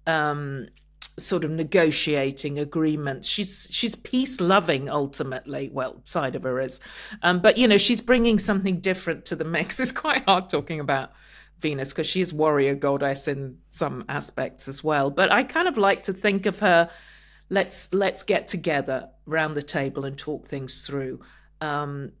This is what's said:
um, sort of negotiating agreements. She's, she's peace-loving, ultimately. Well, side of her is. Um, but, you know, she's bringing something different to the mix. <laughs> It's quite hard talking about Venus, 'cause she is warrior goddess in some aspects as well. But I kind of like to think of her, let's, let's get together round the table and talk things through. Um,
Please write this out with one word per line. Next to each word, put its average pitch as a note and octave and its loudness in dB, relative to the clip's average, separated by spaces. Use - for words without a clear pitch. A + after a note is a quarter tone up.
um, D3 -2
sort E3+ 0
of D3 -4
negotiating D3 0
agreements. D3 -2
She's, - -2
she's A3+ -2
peace-loving, F3+ 0
ultimately. C#3 -4
Well, C3 -6
side C3+ -2
of B2 -6
her B2+ -2
is. C3 -6
Um, F3+ 4
but, A3 6
you B3 6
know, G#3 8
she's G#3+ 4
bringing A#3 4
something F#3+ 0
different F3+ -2
to - -4
the D#3 -4
mix. D#3+ -2
<laughs> C4 4
It's B3 4
quite C#4+ -2
hard F#3 4
talking D#3 -2
about C#3 -2
Venus, C#3 -2
'cause D#3 -2
she F#3 -2
is F3 -2
warrior D3 4
goddess C#3 0
in C#3 -6
some C3+ -4
aspects - -6
as C3+ -8
well. D3 2
But F#3 4
I A3 4
kind E4+ 0
of F4+ 0
like G3 4
to G3 -4
think G3 0
of G3 -2
her, E3+ 6
let's, - 0
let's F#3+ 2
get - 0
together C#3+ -2
round D#3 -2
the C#3+ -4
table C#3 -4
and C3+ -8
talk - -8
things C3+ -4
through. C3 -6
Um, D3 -6